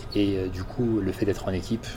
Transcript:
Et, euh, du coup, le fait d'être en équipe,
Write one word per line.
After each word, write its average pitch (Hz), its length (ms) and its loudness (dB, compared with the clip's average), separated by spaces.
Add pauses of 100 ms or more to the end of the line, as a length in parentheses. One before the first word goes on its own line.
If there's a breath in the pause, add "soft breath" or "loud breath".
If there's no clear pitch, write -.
(160 loud breath)
Et, 101 220 4
euh, 92 100 0
du 92 160 -4
coup, 113 380 0
le 95 100 0
fait 104 140 0
d'être 98 240 0
en - 20 0
équipe, 95 340 -2 (120)